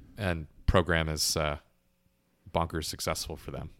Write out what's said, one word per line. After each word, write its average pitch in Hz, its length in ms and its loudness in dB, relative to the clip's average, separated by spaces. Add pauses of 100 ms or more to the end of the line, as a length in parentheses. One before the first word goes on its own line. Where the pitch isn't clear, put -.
(180)
and 85 300 -2 (180)
program 82 420 4
is, - 280 0
uh, 76 220 0 (960)
bonkers 82 340 0
successful - 500 -6
for - 160 -12
them, 69 280 -10